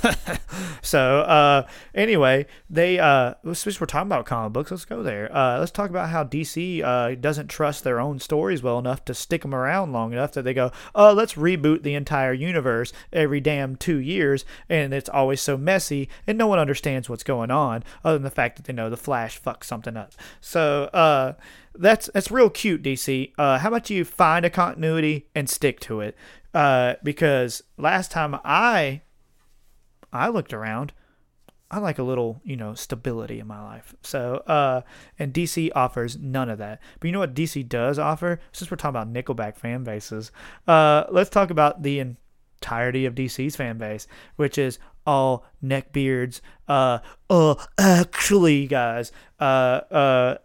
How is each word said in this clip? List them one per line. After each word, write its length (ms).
<laughs> 100
So, 400
uh, 440
anyway, 500
they, 300
uh, 360
since 260
we're 80
talking 220
about 160
comic 280
books, 160
let's 160
go 160
there. 340
Uh, 240
let's 120
talk 180
about 200
how 140
D 200
C, 400
uh, 320
doesn't 320
trust 360
their 160
own 200
stories 420
well 180
enough 260
to 80
stick 320
'em 100
around 380
long 180
enough 220
that 100
they 100
go, 180
"Uh, 200
let's 220
reboot 480
the 120
entire 380
universe 580
every 260
damn 380
two 200
years," 460
and 240
it's 160
always 320
so 160
messy, 520
and 100
no 100
one 120
understands 500
what's 140
going 260
on, 340
other 140
than 60
the 60
fact 280
that 80
they 80
know 160
the 80
Flash 400
fucked 280
something 300
up. 160
So, 520
uh, 400
that's, 400
that's 160
real 200
cute, 340
D 140
C. 400
Uh, 200
how 120
about 200
you 140
find 420
a 40
continuity 840
and 160
stick 320
to 200
it? 140
Uh, 500
because 600
last 340
time 240
I, 560
I 120
looked 260
around, 400
I 80
like 180
a 60
little, 400
you 120
know, 200
stability 640
in 80
my 160
life. 400
So, 420
uh, 360
and 160
D 140
C 240
offers 480
none 320
of 80
that. 200
But 80
you 40
know 80
what 140
D 140
C 160
does 340
offer? 420
Since 180
we're 80
talking 240
about 100
Nickelback 460
fan 260
bases, 480
uh, 420
let's 220
talk 180
about 320
the 160
entirety 1080
of 80
D 120
C's 280
fan 240
base, 260
which 240
is 180
all 380
neckbeards, 760
uh, 320
uh, 240
actually 880
guys, 440
uh, 420
uh, 540